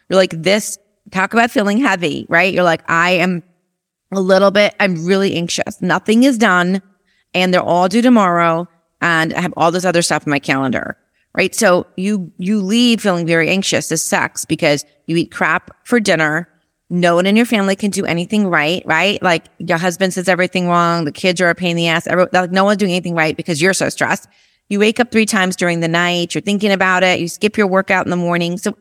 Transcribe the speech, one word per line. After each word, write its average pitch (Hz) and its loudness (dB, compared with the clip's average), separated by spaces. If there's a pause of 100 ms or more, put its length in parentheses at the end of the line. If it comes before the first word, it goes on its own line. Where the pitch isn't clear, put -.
You're 180 0
like, 180 2
"This, 202 -2 (320)
talk 185 -4
about 233 2
feeling 208 0
heavy," 170 -2
right? 175 2
You're 175 0
like, 165 0
"I 170 2
am 175 0 (680)
a 190 -2
little 190 4
bit, 202 2
I'm 180 0
really 190 0
anxious. 175 -6
Nothing 190 2
is 269 2
done 190 2 (520)
and 180 0
they're 180 2
all 175 2
due 226 0
tomorrow. 175 2 (340)
And 165 0
I - -4
have 180 -4
all 165 4
this 175 -4
other 170 2
stuff 156 -2
in - -4
my 143 0
calendar," 135 -4 (380)
right? 185 -2
So 180 2 (100)
you, 185 -4
you 202 -2
leave 233 2
feeling 175 0
very 165 2
anxious. - -2
This 160 -2
sucks - -4
because 151 0 (220)
you 165 -2
eat - -2
crap 170 -4 (120)
for 240 0
dinner. 165 0 (440)
No 175 2
one 180 2
in 202 2
your 233 4
family 196 0
can 202 -4
do 196 -4
anything 190 -2
right, 165 0
right? 175 0
Like, 170 0 (120)
your 165 -2
husband 185 -2
says 185 -4
everything 180 0
wrong. 170 0
The 143 -4
kids 185 -2
are 175 2
a 165 0
pain 175 -4
in 170 -2
the 170 0
ass. 165 0
Every-, 180 2
like, 180 0
no 190 4
one's 202 2
doing 196 0
anything 175 -4
right 160 0
because 160 -4
you're 185 2
so 139 -2
stressed. 143 -4 (400)
You 202 -2
wake 220 0
up 240 -2
three 220 2
times 185 -2
during 170 -2
the 165 -2
night. 175 -2
You're 151 -6
thinking 202 0
about 185 2
it. 180 2
You 170 -4
skip - -4
your 214 2
workout 190 0
in - -4
the 180 -2
morning. 175 -2
So - -6